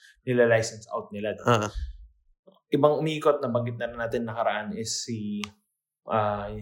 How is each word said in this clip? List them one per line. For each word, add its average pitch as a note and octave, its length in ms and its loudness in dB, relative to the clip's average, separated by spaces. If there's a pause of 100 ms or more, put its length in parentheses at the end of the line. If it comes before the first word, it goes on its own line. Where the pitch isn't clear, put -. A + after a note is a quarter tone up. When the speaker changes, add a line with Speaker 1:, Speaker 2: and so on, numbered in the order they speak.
(220)
Speaker 1:
nilalicense A#2 680 2
out A2 200 -8
nila. G#2 320 -6
Speaker 2:
Ah. G#2+ 300 4 (960)
Speaker 1:
Ibang D3 320 4
umiikot, D3+ 400 2
nabanggit A#2+ 400 -2
na A#2+ 80 -2
rin A#2 140 -10
natin A#2 240 -2
nakaraan G#2+ 500 -2
is A2 300 -6
si, G#2+ 340 -6 (680)
ah, G#2 420 0 (140)